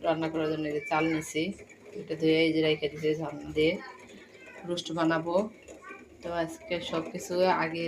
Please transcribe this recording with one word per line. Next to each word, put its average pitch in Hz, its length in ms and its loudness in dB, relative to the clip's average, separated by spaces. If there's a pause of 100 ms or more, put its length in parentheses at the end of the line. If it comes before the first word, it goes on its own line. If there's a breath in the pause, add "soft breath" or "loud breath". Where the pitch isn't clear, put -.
রান্না 160 240 2
করার 160 200 0
জন্য 156 180 -2
এই 147 80 -2
যে 143 40 -2 (100)
চাল 156 120 4 (100)
নিছি, 156 300 -2 (560)
এটা - 220 -6
ধুয়ে 160 240 6
এই 160 100 4
যে 160 120 4
রেখে 151 240 2
দিছি, 156 180 -2 (100)
ঝাল 151 160 -6 (200)
দিয়ে 156 180 4 (920)
রোস্ট 175 200 -4 (100)
বানাবো। 165 380 2 (840)
তো 175 60 -10 (160)
আজকে - 320 -6 (160)
সব 165 120 -2 (100)
কিছু 180 200 -6 (320)
আগে 165 220 -4